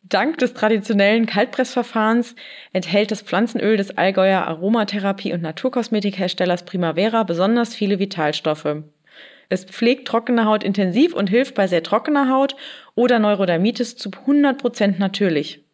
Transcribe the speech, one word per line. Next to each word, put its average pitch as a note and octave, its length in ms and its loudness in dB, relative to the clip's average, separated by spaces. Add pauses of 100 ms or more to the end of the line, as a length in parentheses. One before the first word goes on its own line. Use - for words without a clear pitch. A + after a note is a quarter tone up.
Dank A3 360 -2
des B3 160 0
traditionellen G#3+ 720 2
Kaltpressverfahrens A#3 1080 0 (380)
enthält G3+ 400 0
das G3+ 100 -6
Pflanzenöl A3 540 0
des G3 200 -4
Allgäuer F#3+ 520 2
Aromatherapie- G3 840 -2
und E3+ 100 -4
Naturkosmetikherstellers F#3+ 1200 -2
Primavera F#3 580 0
besonders G#3 540 0
viele G3 240 0
Vitalstoffe. D#3 680 -2 (840)
Es F#3+ 160 -2
pflegt B3 420 0
trockene A#3 380 0
Haut G#3+ 180 2
intensiv G3+ 500 2
und G3 140 -2
hilft B3 260 0
bei G3 120 2
sehr F3 160 0
trockener C4 480 0
Haut C4+ 260 0 (380)
oder A#3+ 240 4
Neurodermitis G#3 760 0
zu - 140 -10 (160)
hundert C#4+ 320 4
Prozent G#3 400 0
natürlich. F#3+ 640 -2 (120)